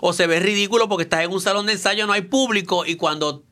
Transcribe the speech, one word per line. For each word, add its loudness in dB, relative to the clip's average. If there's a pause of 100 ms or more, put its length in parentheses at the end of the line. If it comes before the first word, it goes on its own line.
o 0
se 2
ve 2
ridículo 2
porque -2
estás -2
en -4
un -2
salón -2
de 0
ensayo, 0
no 2
hay 0
público, 0
y -4
cuando -2